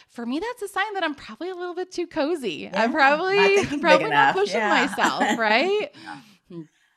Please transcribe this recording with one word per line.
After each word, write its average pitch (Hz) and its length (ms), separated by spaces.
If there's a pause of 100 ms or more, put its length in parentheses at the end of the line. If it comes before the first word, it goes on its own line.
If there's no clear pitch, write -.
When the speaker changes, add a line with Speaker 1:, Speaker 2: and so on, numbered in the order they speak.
Speaker 1:
for 240 200
me, 262 120
that's 480 220
a 403 60
sign 403 260
that 381 100
I'm 302 120
probably 294 340
a 381 60
little 349 200
bit 359 160
too 349 140
cozy. 262 640
I'm - 60
Speaker 2:
Yeah, 202 120
not 240 80
Speaker 1:
probably, 311 440
Speaker 2:
thinking 403 340
big 294 100
Speaker 1:
probably 311 300
not - 240
Speaker 2:
enough. - 0
Speaker 1:
pushing 403 240
Speaker 2:
Yeah. - 260
Speaker 1:
myself, 175 380
Speaker 2:
<laughs> 262 160
Speaker 1:
right? 285 500 (140)
Speaker 2:
Yeah. - 140 (800)